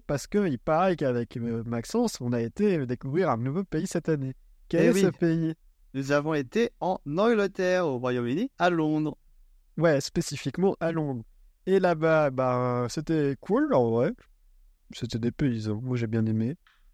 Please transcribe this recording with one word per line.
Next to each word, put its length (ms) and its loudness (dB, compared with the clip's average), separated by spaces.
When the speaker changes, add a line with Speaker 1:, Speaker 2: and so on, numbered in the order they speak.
Speaker 1:
parce 200 -4
que 200 0
il 120 -2
paraît 380 2
qu'avec, 420 -2
euh, 260 -4
Maxence, 560 -2
on 140 -2
a 80 0
été 440 0
découvrir 440 -2
un 80 0
nouveau 260 -2
pays 220 -4
cette 240 -4
année. 240 -2
Quel 140 2
Speaker 2:
Eh 160 6
Speaker 1:
est 40 4
ce 40 6
Speaker 2:
oui. 120 2
Speaker 1:
pays ? 360 2
Speaker 2:
Nous 180 -2
avons 220 2
été 360 0
en 200 -4
Angleterre, 720 2
au 120 -2
Royaume-Uni, 600 -2
à 100 4
Londres. 480 0
Speaker 1:
Ouais, 240 4
spécifiquement 760 -2
à 140 -2
Londres. 320 -4
Et 160 2
là-bas, 500 2
ben, 600 0
c'était 500 -2
cool, 320 0
en 180 4
vrai. 220 2
C'était 260 -8
des 140 -2
paysans. 500 -2
Moi, 140 -4
j'ai 100 -2
bien 200 0
aimé. 300 -2